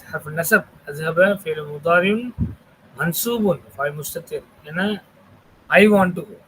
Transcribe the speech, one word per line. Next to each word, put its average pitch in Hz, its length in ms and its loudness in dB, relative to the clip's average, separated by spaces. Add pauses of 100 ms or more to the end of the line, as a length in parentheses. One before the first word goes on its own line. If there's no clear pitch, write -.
حرف 156 260 -10
النسب، 165 360 2 (260)
أذهب 165 480 2
فعل 156 260 -6
مضارع 170 540 2 (840)
منصوب، 190 600 -2 (180)
فاعل 143 180 -4
مستتر. - 460 -10 (240)
هنا 190 360 -4 (680)
I 185 180 8
want 190 280 4
to - 60 -8
go, - 160 -18 (100)